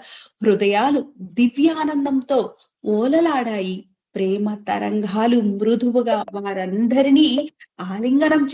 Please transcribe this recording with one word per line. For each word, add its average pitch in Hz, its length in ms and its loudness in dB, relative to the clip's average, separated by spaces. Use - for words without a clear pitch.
హృదయాలు 208 760 0
దివ్యానందంతో 277 1300 0
ఓలలాడాయి. 226 1040 0
ప్రేమ 202 400 -2
తరంగాలు 208 840 -2
మృదువుగా 226 920 0
వారందరినీ 233 1160 0
ఆలింగనం 262 720 0